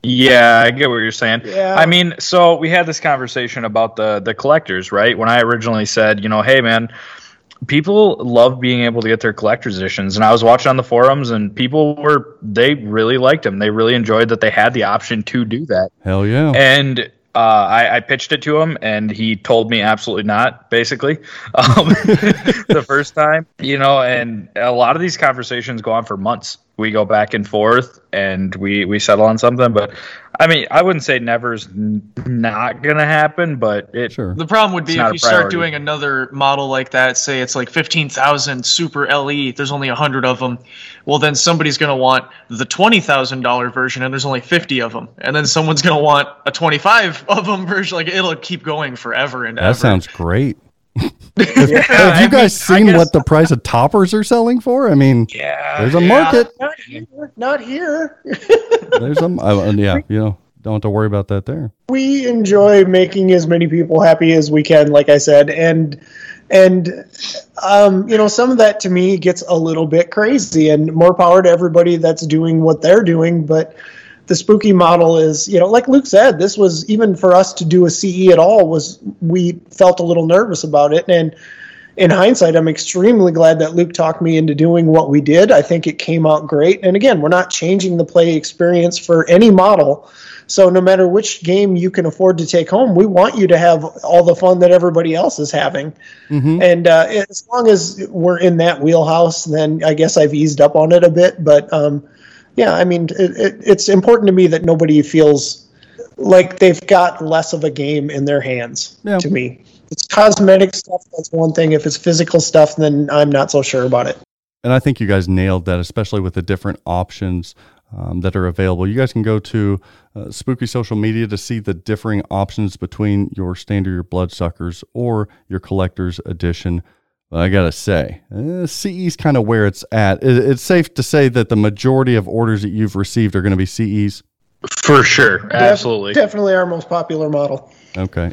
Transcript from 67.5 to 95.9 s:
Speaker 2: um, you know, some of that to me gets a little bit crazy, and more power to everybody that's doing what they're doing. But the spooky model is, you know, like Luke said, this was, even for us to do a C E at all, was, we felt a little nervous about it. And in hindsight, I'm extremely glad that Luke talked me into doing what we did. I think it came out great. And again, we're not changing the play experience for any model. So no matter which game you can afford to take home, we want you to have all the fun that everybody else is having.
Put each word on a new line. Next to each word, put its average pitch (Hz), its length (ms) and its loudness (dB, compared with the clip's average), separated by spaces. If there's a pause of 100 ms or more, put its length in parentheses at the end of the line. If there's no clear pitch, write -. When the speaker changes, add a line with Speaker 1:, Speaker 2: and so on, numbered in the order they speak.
Speaker 2:
um, 202 460 4
you 226 100 0
know, 214 100 2
some 240 220 0
of 247 80 2
that 214 220 4
to 190 100 -4
me 185 260 0
gets 175 300 -2
a 180 100 -2
little 160 300 -2
bit 170 240 0
crazy, 208 600 0
and 156 220 0
more 170 220 4
power 180 280 4
to 180 60 4
everybody 170 480 2
that's 160 300 -2
doing 160 360 0
what 160 200 2
they're 196 220 4
doing. 165 420 0
But 160 300 -2 (500)
the 185 80 0
spooky 208 380 2
model 170 460 4
is, 156 300 0
you 196 100 0
know, 175 80 4
like 247 220 2
Luke 269 180 2
said, 208 320 4
this 196 200 -2
was, 170 300 0
even 214 280 0
for 185 180 4
us 190 200 2
to 180 100 -8
do 175 220 4
a 160 40 0
C 185 380 -2
E 180 40 8
at 160 60 8
all, 185 300 4
was, 160 300 -4 (220)
we 170 400 -2 (100)
felt 180 300 2
a 170 40 -2
little 170 220 0
nervous 185 380 0
about 147 280 2
it. 170 160 0
And 165 260 2 (640)
in 175 140 4
hindsight, 180 460 2
I'm 160 120 2
extremely 185 640 2
glad 160 260 4
that 160 160 -2
Luke 170 180 0
talked 160 300 -2
me 165 140 0
into 156 180 0
doing 165 320 2
what 156 240 4
we 147 100 4
did. 160 300 4
I 156 120 6
think 170 240 -2
it 151 120 -6
came 160 280 -2
out 151 200 0
great. 160 380 0
And 185 120 2
again, 208 240 2
we're 147 80 0
not 180 220 2
changing 180 460 -2
the 170 80 0
play 170 320 2
experience 175 600 0
for 165 320 0
any 202 220 6
model. 185 580 4 (380)
So 190 240 4
no 185 100 2
matter 185 260 4
which - 360 -2
game 185 340 0
you 180 140 -2
can 175 160 -4
afford 185 320 0
to 160 80 -4
take 165 240 -2
home, 214 240 2
we 196 120 4
want 196 300 2
you 196 120 2
to 165 100 4
have 165 260 2 (180)
all 170 220 4
the 170 100 4
fun 180 260 2
that 175 100 6
everybody 170 440 2
else 285 240 -2
is 147 120 -6
having. 160 420 -4 (360)